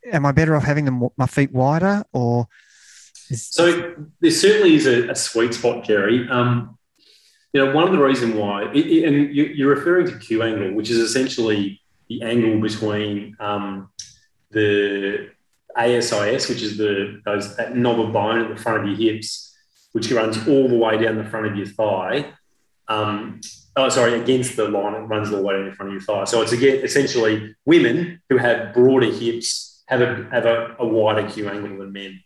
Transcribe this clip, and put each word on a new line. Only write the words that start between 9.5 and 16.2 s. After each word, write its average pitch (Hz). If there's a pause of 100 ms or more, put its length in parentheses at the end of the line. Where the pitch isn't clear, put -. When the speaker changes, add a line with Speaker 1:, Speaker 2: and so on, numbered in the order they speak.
Speaker 2:
referring 170
to 107
Q 110
angle, 101
which 107
is 117
essentially 110 (280)
the 117
angle 113
between, 104
um, 101 (600)
the 101 (500)
A 120
S 117
I 104